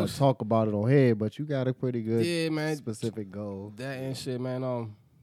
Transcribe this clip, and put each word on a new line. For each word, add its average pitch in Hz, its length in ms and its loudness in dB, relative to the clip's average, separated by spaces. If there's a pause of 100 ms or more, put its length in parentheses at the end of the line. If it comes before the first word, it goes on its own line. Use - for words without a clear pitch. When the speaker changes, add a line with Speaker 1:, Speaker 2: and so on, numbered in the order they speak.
Speaker 1:
wanna 175 60 0
Speaker 2:
gonna - 120 -8
Speaker 1:
talk 139 220 4
about 113 260 2
it 104 60 0
on 104 160 2
here, 131 260 6
but 107 240 -2
you 147 60 -6
got 135 220 -2
a 127 60 2
pretty 123 300 -2
good 113 220 2
Speaker 2:
Yeah, 165 240 0
man. 156 260 0
Speaker 1:
specific 110 560 -6
goal. 101 440 -8
Speaker 2:
That 131 220 -8
and 131 180 -6
shit, 123 240 -6
man. 127 240 -4
Um, 117 320 -4 (280)